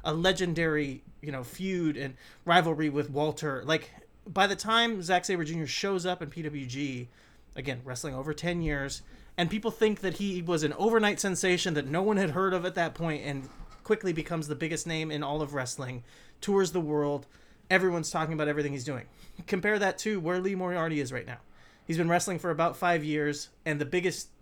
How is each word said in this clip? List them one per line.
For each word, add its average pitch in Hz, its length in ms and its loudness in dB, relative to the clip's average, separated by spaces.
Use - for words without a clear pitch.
a 156 100 0
legendary, 165 880 2
you 147 100 -10
know, 131 140 -6
feud 175 520 0
and 143 180 -6
rivalry 160 440 6
with 143 220 0
Walter. 147 540 -2
Like, 156 260 0
by 196 200 4
the 196 100 0
time 226 460 2
Zack 180 220 4
Sabre 175 200 0
Junior 160 220 -4
shows 185 400 -2
up 180 160 -2
in 151 80 -6
P 165 120 -8
W 147 240 -6
G, 127 420 -4
again, 123 300 -6
wrestling 135 300 -8
over 135 180 -4
ten 170 300 -2
years, 139 400 -2
and 170 140 0
people 214 200 -2
think 214 300 2
that 185 140 -2
he 190 280 -2
was 165 200 0
an 147 120 2
overnight 214 460 4
sensation 180 540 2
that 180 120 0
no 156 160 0
one 208 140 4
had 190 140 2
heard 185 240 2
of 180 100 0
at 175 100 -4
that 165 200 0
point 156 300 -2
and 135 240 -6
quickly 202 280 2
becomes 160 360 -4
the 151 60 -4
biggest 156 320 -4
name 160 240 -2
in 147 120 -4
all 147 200 -2
of 143 120 -4
wrestling, 127 480 -6
tours 196 320 4
the 175 80 0
world, 147 460 0
everyone's 175 420 4
talking 160 240 0
about 151 140 0
everything 147 240 0
he's 135 120 -6
doing. 131 200 -6
Compare 208 320 2
that 190 200 0
to 214 220 -2
where 175 180 0
Lee 190 160 -2
Moriarty 175 460 0
is 131 120 -4
right 123 140 -6
now. 120 120 -12
He's 165 140 -2
been 170 100 2
wrestling 175 300 2
for 175 120 -2
about 165 260 2
five 175 260 2
years, 147 460 -2
and 151 140 0
the 143 40 -2
biggest 175 440 -2